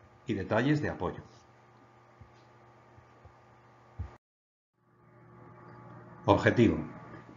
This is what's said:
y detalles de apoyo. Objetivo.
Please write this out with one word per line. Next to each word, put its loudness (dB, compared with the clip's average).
y -4
detalles 0
de -2
apoyo. -6
Objetivo. 6